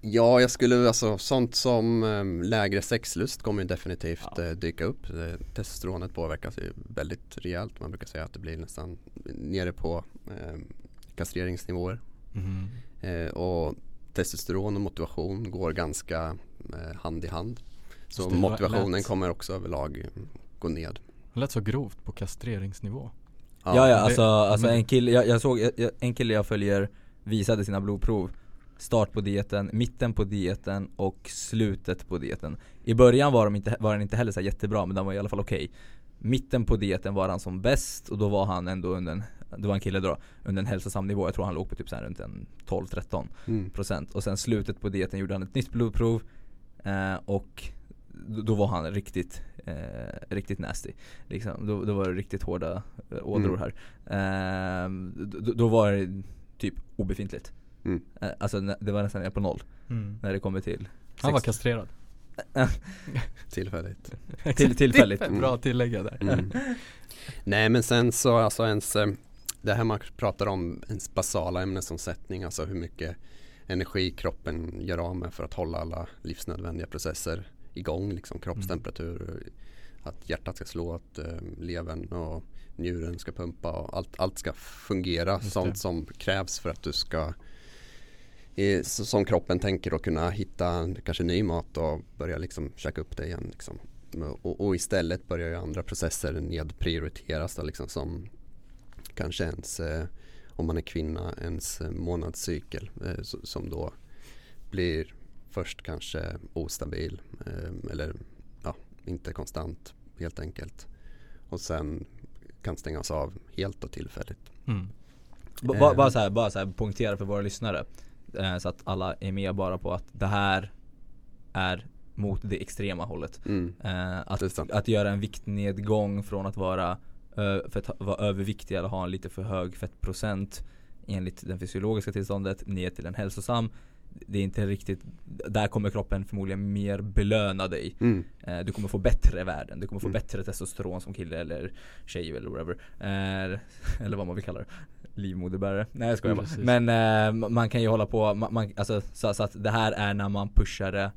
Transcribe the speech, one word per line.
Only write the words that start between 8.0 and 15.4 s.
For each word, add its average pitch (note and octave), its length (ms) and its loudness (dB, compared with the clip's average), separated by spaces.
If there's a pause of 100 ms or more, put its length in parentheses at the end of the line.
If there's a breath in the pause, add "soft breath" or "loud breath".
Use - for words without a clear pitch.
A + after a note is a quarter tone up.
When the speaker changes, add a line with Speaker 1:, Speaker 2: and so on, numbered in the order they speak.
Speaker 1:
säga D#2+ 160 -8
att E2 100 -10
det - 60 -12
blir D#2+ 180 -8
nästan E2+ 400 -10 (280)
nere F2+ 480 -2
på, E2+ 300 -2 (280)
ehm, E2 360 -10 (480)
kastreringsnivåer. F2+ 880 -2 (320)
Speaker 2:
Mhm. F#2 340 -4 (340 loud breath)
Speaker 1:
Eh, E2+ 280 -2
och E2+ 460 0 (380)
testosteron F#2+ 600 0
och G2+ 60 0
motivation F#2+ 720 -4